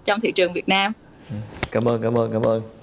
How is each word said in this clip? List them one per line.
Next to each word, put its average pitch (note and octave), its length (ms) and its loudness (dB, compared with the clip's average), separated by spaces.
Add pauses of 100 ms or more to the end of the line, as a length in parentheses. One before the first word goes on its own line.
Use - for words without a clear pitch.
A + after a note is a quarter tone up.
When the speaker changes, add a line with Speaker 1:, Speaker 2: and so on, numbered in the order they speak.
Speaker 1:
trong G#3 160 0
thị A3+ 120 -2
trường F3+ 200 2
Việt - 160 -6
Nam. G3 240 2 (800)
Speaker 2:
Cảm A#2 160 2
ơn, A#2 140 2
cảm A#2 160 2
ơn, A2+ 140 2
cảm A2 100 0
ơn. A2+ 200 2 (200)